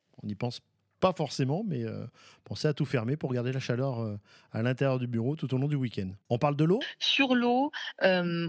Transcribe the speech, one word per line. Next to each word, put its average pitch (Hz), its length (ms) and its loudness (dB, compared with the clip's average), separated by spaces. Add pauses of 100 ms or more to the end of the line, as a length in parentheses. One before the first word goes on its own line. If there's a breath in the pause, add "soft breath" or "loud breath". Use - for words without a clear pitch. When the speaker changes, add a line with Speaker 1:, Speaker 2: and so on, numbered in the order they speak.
(220)
Speaker 1:
On 107 60 -6
n'y 104 80 -4
pense 120 240 -4 (400)
pas 185 120 6
forcément, 147 540 -2
mais, 135 160 -2
euh, 107 240 -6 (380 loud breath)
pensez - 240 -2
à 151 60 2
tout 156 100 0
fermer 127 320 0
pour 143 160 -4
garder 123 180 0
la 131 80 -4
chaleur, 127 420 -2
euh, 104 200 -4 (320 soft breath)
à 110 100 -2
l'intérieur 127 380 2
du 123 80 -4
bureau 120 260 0
tout 143 180 -4
au 131 60 0
long 135 80 0
du 151 80 0
week-end. 110 360 -2 (180)
On 120 100 2
parle 147 160 2
de 143 80 2
l'eau ? 170 160 4 (220 loud breath)
Speaker 2:
Sur 269 340 2
l'eau, 247 380 2 (320 loud breath)
euh, 175 440 2